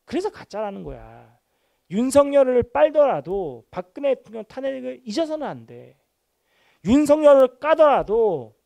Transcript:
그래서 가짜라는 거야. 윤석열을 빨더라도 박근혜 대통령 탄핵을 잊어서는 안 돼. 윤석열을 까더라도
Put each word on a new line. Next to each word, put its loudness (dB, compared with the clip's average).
그래서 -8
가짜라는 -12
거야. -20
윤석열을 2
빨더라도 -2
박근혜 -6
대통령 -12
탄핵을 -12
잊어서는 -6
안 -12
돼. -20
윤석열을 4
까더라도 0